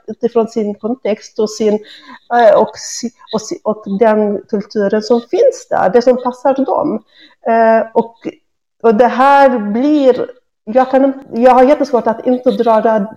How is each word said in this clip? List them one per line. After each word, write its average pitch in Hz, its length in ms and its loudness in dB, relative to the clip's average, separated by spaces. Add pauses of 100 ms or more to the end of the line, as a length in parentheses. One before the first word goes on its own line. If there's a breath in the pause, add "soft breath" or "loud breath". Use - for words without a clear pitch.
utifrån 226 400 -2
sin 208 280 -6
kontext 214 640 -8
och 214 100 0
sin, 214 240 -2 (600 loud breath)
eh, 233 280 4
och - 140 -2
si-, - 360 -12 (220 soft breath)
och 220 80 -4
si-, - 220 -12
och 214 200 -6 (160)
den 214 500 2
kulturen 208 520 -4
som 233 200 0
finns 466 480 0
där, - 240 0
det 240 80 4
som 247 220 0
passar 262 420 -2
dem. - 380 -4 (440 soft breath)
Eh, 226 460 2
och, 220 220 -2 (680)
och 226 120 4
det 233 120 0
här 262 520 2
blir, 254 680 0 (400)
jag 254 260 0
kan 262 140 2
inte, 269 140 -2 (140)
jag 247 180 4
har 254 120 6
jättesvårt 262 440 0
att 226 200 -4
inte 254 240 0
dra 220 300 0
röd, 220 360 0